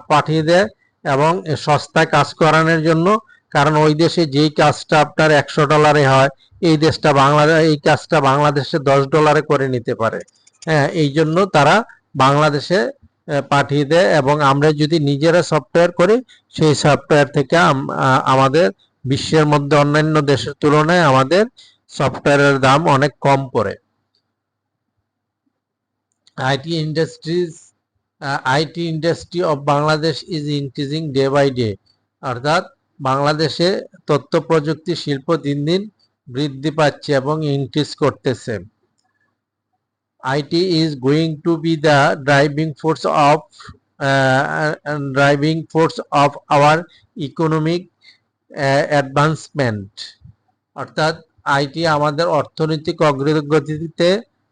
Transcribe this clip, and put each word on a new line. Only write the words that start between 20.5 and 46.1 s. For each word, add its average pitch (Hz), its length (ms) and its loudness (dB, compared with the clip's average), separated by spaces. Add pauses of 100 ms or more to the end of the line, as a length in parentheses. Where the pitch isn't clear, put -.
তুলনায় 151 460 2
আমাদের 147 460 2 (420)
সফটওয়্যারের 143 720 0
দাম 139 300 2
অনেক 143 220 2 (100)
কম 139 320 0
পড়ে। 101 220 -2 (2500)
আইটি 143 500 -4
industries, 160 680 -4 (640)
আহ, 139 240 -6
আইটি 156 460 -4
industry 160 540 -4
of 160 140 -2
Bangladesh 147 720 -2
is 147 320 -6
increasing 143 520 -8
day 135 200 0
by 139 240 0
day। 110 180 -2 (460)
অর্থাৎ 143 440 -4 (360)
বাংলাদেশে 151 800 -2 (260)
তথ্য 156 340 -2
প্রযুক্তি 156 540 -4
শিল্প 147 420 -4
দিন 143 280 -6
দিন 190 240 -4 (380)
বৃদ্ধি 139 440 -6
পাচ্ছে 147 420 -2
এবং 147 320 -2
ইনক্রিজ 139 500 -4
করতেছে। 127 640 -4 (1600)
আইটি 160 640 -2
is 147 140 -6
going 151 480 0
to 165 140 -2
be 165 200 -2
the 151 440 2
driving 147 440 0
force 156 360 -6
of, 160 340 2 (580)
আহ, 143 960 -2
driving 143 680 0 (120)
force 151 520 0